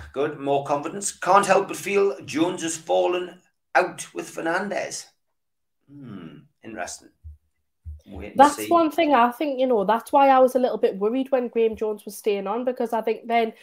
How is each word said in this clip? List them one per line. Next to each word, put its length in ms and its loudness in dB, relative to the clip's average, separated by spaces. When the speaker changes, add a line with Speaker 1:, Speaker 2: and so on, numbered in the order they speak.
Speaker 1:
Good, 280 -4
more 240 -2
confidence. 480 -6
"Can't 340 4
help 220 4
but 80 -10
feel 480 0
Jones 380 -2
has 140 -4
fallen 640 0
out 360 0
with 160 -10
Fernandez." 800 -4
Hmm, 500 -16
interesting. 460 -12
Wait 260 -14
and 80 0
Speaker 2:
That's 160 6
Speaker 1:
see. 120 -6
Speaker 2:
one 220 4
thing 240 2
I 160 6
think, 300 -4
you 80 2
know, 160 2
that's 260 0
why 200 6
I 100 8
was 160 6
a 20 4
little 200 0
bit 180 0
worried 340 -2
when 160 0
Graeme 300 0
Jones 280 -6
was 120 -14
staying 320 -4
on, 160 -4
because 280 -4
I 100 -2
think 260 -4
then 240 0